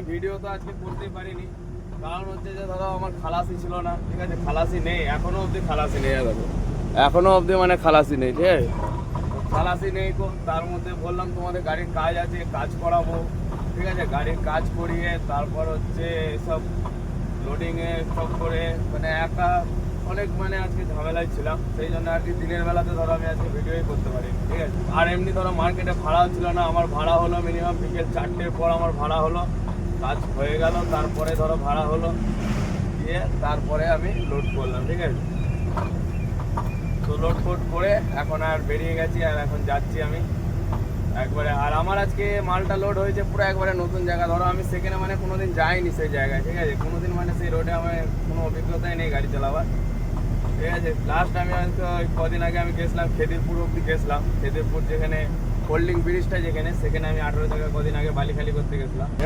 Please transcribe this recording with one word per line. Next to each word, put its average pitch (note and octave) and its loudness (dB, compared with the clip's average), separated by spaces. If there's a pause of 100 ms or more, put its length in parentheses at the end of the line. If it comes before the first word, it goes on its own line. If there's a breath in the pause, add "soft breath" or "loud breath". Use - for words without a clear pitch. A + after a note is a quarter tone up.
(100)
ভিডিও F3+ -4
তো G3+ -8 (100)
আজকে F#3+ -10 (100)
করতেই F#3+ -8
পারিনি, F#3 -10 (560)
কারণ F3 -6
হচ্ছে - -10
যে - -8
ধরো F#3 -4 (100)
আমার F#3 -4 (100)
খালাসি F3 -2
ছিল F3 -4 (120)
না, F3 -2 (160)
ঠিক F3 -2
আছে, E3+ -2 (100)
খালাসি F3 0 (100)
নেই, E3+ 0 (160)
এখনো F3+ 0
অবধি F3+ 0
খালাসি D3 0
নেই, C3+ 2 (160)
দেখো, A2 0 (640)
এখনো F3 6 (100)
অবধি F3+ 2
মানে F3+ 6 (100)
খালাসি D3+ 6
নেই, B2+ 2
ঠিক F3 4
আছে, B2 2 (840)
খালাসি - 0 (100)
নেই। F#3 0 (100)
তো G3 0 (240)
তার E3 0
মধ্যে F3 -6 (120)
বললাম, F3+ -4
"তোমাদের F3+ -4
গাড়ির D#3 -2
কাজ E3 0 (120)
আছে, - -4 (180)
কাজ - -4 (120)
করাবো", E5+ 2 (580)
ঠিক F3+ -2
আছে, F3 -2 (100)
গাড়ির D3 0 (100)
কাজ D#3+ 0 (140)
করিয়ে E3+ -2 (200)
তারপর D#3+ -2 (100)
হচ্ছে E3 -2 (400)
সব D#3+ 0 (840)
লোডিংয়ে E3 -2 (220)
সব D#3+ -2 (120)
করে, E3 0 (300)
মানে - 0 (180)
একা F3+ 2 (600)
অনেক G3 -2 (120)
মানে G3 -2
আজকে - -2
ঝামেলায় E3 -2
ছিলাম, D#3 -2 (180)
সেই D#3+ -2
জন্য D#3+ 0
আর E3 2
কি E3+ -2
দিনের E3+ 0
বেলাতে E3+ 2
ধরো E3 2
আমি E3 -2
আজকে E3+ 0
ভিডিওই E3 0
করতে - 0
পারিনি, - -2 (100)
ঠিক D#3+ 0
আছে। - -2 (200)
আর E3+ 6
এমনি F3+ 0
ধরো F#3 0 (100)
মার্কেটে F3+ 0
ভাড়াও E3 4
ছিল F3 0 (100)
না, - 2
আমার E3+ 2 (100)
ভাড়া E3 2
হলো F3 2 (100)
মিনিমাম E3+ 0
বিকেল E3+ -2
চারটের F3 -2
পর E3 2 (100)
আমার E3+ 2
ভাড়া D#3 0
হলো, E3+ 2 (600)
কাজ C3+ 0 (180)
হয়ে D3 0
গেল, E3 4 (200)
তারপরে D#3+ 0
ধরো D#3+ 2 (100)
ভাড়া D3+ 2
হলো, D#3 2 (880)
দিয়ে C#3 0 (240)
তারপরে D3+ 0 (120)
আমি - 0 (200)
লোড - 0 (100)
করলাম, - -2
ঠিক - 0
আছে। - 0 (1800)
তো - 0 (100)
লোড E3 4
ফোড F3 0 (120)
করে F3+ 2 (320)
এখন D#3 -2 (120)
আর D#3 0 (100)
বেরিয়ে E3 0
গেছি, D#3+ 0 (100)
আর D3+ 0
এখন - 0 (100)
যাচ্ছি C#3 0 (100)
আমি C3 0 (1040)
একবারে। D3 0 (140)
আর D3 2
আমার F#3+ 2
আজকে G3+ 0 (240)
মালটা F#3+ 2
লোড G3+ 2
হয়েছে F#3+ 2
পুরো - 2
একবারে F#3+ 2 (100)
নতুন F3 0
জায়গা, F3 2
ধরো F3 2
আমি F3+ 0 (100)
সেখানে F#3 0
মানে F#3+ -2
কোনোদিন F#3 0
যাইনি F3 2
সেই D#3 0
জায়গায়, C3+ 0
ঠিক E3+ -2
আছে, D3 0 (100)
কোনোদিন E3+ 0
মানে E3 0
সেই - 0
রোডে E3 2
আমার E4 0 (340)
কোনো D#3+ 0
অভিজ্ঞতাই - 0
নেই - 0
গাড়ি - 2
চালাবার, C#3+ 2 (880)
ঠিক D#3+ 0
আছে। D#3+ 0 (200)
লাস্ট F3 2
আমি F3+ 0 (100)
আজকে E3+ 0 (160)
ওই E3+ 2 (120)
কদিন E3 2
আগে E3+ 0
আমি E3 0
গেছিলাম E3 0 (100)
খেদিরপুর - 2 (100)
অবধি D#3+ 0
গেছিলাম, D3 2 (200)
খেদিরপুর - 0 (100)
যেখানে D#3+ 2 (480)
ফোল্ডিং E3+ 2
ব্রিজটা F3+ 2 (100)
যেখানে, E3 0 (100)
সেখানে D#3 2
আমি D3+ 0
আঠেরো - 2
চাকা - 0
কদিন D#3 0
আগে D3+ 0
বালি D#3 0
খালি D3 0
করতে D3+ -2
গেছিলাম। D3+ -2 (180)